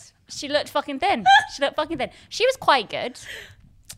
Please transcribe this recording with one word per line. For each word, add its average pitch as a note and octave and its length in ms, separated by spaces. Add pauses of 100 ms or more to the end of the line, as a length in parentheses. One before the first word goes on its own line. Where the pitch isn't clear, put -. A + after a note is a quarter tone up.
(280)
she - 220
looked C#4+ 200
fucking C#4+ 300
thin. F4 260 (300)
She C4+ 80
looked - 140
fucking D4+ 200
thin. A#3 120 (180)
She - 180
was C5 120
quite C4 320
good. - 280 (800)